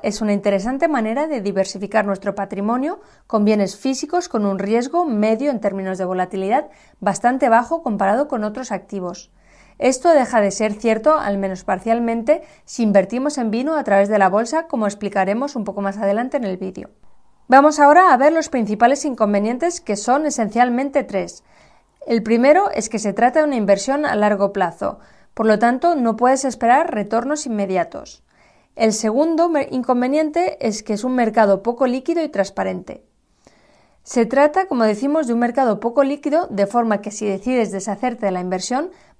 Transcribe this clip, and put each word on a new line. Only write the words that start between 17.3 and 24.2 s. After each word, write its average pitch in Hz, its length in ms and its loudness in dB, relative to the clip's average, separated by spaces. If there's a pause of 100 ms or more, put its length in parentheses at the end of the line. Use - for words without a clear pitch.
Vamos 294 300 6
ahora 311 320 8
a 247 60 6
ver 294 160 4
los 320 160 -2
principales 240 560 0
inconvenientes, 233 720 -2
que 208 160 -6
son 269 300 0
esencialmente 247 800 -2
tres. 175 400 -8 (600)
El 233 160 0
primero 269 500 4
es - 180 -4
que 214 100 -4
se 208 140 -4
trata 247 260 2
de 302 60 4
una 285 100 -2
inversión 214 500 0
a - 120 0
largo 202 340 2